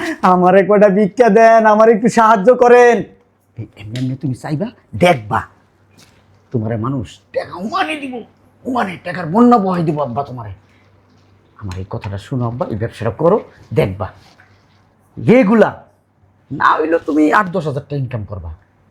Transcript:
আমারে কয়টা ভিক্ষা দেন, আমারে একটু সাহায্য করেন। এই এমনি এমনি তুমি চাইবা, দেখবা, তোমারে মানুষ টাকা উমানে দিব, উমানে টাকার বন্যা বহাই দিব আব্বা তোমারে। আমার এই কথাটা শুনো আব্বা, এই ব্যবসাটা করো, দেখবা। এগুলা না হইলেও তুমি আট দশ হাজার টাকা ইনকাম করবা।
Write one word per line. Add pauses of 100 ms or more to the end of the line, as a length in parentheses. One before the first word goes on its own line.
(220)
আমারে
কয়টা
ভিক্ষা
দেন,
আমারে
একটু
সাহায্য
করেন। (540)
এই (100)
এমনি
এমনি
তুমি
চাইবা, (280)
দেখবা, (1080)
তোমারে
মানুষ (140)
টাকা
উমানে
দিব, (420)
উমানে
টাকার
বন্যা
বহাই
দিব
আব্বা
তোমারে। (1040)
আমার
এই
কথাটা
শুনো
আব্বা,
এই
ব্যবসাটা
করো, (340)
দেখবা। (1120)
এগুলা (680)
না
হইলেও
তুমি
আট
দশ
হাজার
টাকা
ইনকাম
করবা। (360)